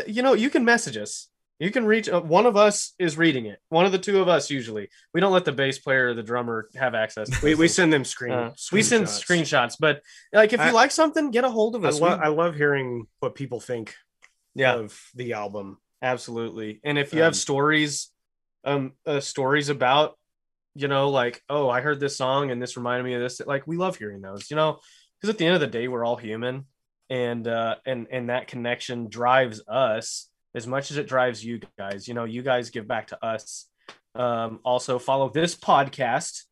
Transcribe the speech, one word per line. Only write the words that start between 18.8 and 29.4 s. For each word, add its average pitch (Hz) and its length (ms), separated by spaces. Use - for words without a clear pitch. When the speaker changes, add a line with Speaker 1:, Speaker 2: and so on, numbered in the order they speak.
Speaker 1:
uh, 147 140
stories 139 480
about 139 500
you 139 80
know, 139 220
like, 123 400
"Oh, 143 200
I 120 120
heard 147 180
this 139 180
song 135 340
and 123 100
this 123 160
reminded 123 260
me 127 100
of 123 80
this." 127 240
Like, 139 220
we 165 100
love 196 200
hearing 101 240
those, 98 280
you 147 60
know, 156 240
'cause 202 100
at 220 80
the 160 80
end 175 100
of 160 60
the 139 60
day, 117 200
we're 120 180
all 120 100
human, 117 500
and, 120 380
uh, 117 280
and, 123 260
and 123 180
that 123 180
connection 120 600
drives 120 580